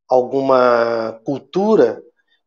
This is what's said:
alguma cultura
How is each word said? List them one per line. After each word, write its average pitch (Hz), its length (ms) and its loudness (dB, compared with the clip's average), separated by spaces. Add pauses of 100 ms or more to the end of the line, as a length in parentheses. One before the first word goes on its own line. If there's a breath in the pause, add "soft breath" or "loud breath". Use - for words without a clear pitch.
alguma 123 1160 0
cultura 156 800 -2 (440)